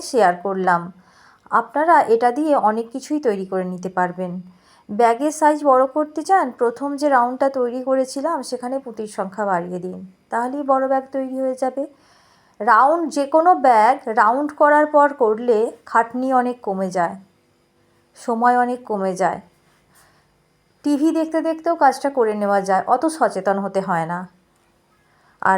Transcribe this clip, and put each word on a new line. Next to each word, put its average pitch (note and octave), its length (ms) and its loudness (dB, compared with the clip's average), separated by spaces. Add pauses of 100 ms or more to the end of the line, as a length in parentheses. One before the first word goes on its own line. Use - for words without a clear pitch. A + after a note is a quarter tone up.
শেয়ার G3+ 240 4 (120)
করলাম, F#3 360 0 (680)
আপনারা D4+ 440 2 (180)
এটা A#3 180 4
দিয়ে D4 220 0 (160)
অনেক A3 240 -2
কিছুই D4+ 340 -6
তৈরি G3 240 -2
করে F#3 220 -2
নিতে F3+ 240 -10
পারবেন। F3+ 340 -4 (580)
ব্যাগের A#3 500 0
সাইজ D4+ 200 2 (100)
বড় B3+ 140 6 (120)
করতে D4+ 340 -4
চান, F#4 160 4 (140)
প্রথম A#3+ 300 -2 (120)
যে D4 80 2
রাউন্ডটা B3+ 380 2 (100)
তৈরি B3 300 -4
করেছিলাম C4+ 500 -2 (120)
সেখানে B3 340 -8
পুঁতির A3 340 -12
সংখ্যা G3 280 -6
বাড়িয়ে F3+ 400 -4
দিন, F#3 120 -10 (320)
তাহলেই B3+ 420 -6
বড় C4 200 2
ব্যাগ C4+ 120 0 (120)
তৈরি C4 280 -6
হয়ে C4 200 -4
যাবে। C4 200 -4 (760)
রাউন্ড B3 440 2 (120)
যে C#4+ 100 0 (100)
কোনো E4 160 4 (140)
ব্যাগ A#3+ 300 6 (260)
রাউন্ড C4 280 2 (120)
করার D4 240 6 (100)
পর C#4+ 120 6 (140)
করলে A3+ 360 2 (280)
খাটনি A#3+ 480 -2
অনেক B3 240 0 (100)
কমে F#3+ 300 -4
যায়, F3+ 180 0 (1000)
সময় A#3+ 460 0
অনেক B3 160 -4 (100)
কমে F#3+ 320 -2
যায়। F3+ 180 -2 (1500)
টিভি D4 240 0 (100)
দেখতে D#4+ 220 -2
দেখতেও D#4+ 420 -2
কাজটা C#4 340 2
করে A3 240 2
নেওয়া G3+ 180 2 (100)
যায়, F#3+ 140 2 (100)
অত C4 100 2 (140)
সচেতন G3 480 0
হতে G3 220 -4
হয় E3 240 -2
না। F3 80 -6 (1200)
আর F#3+ 160 2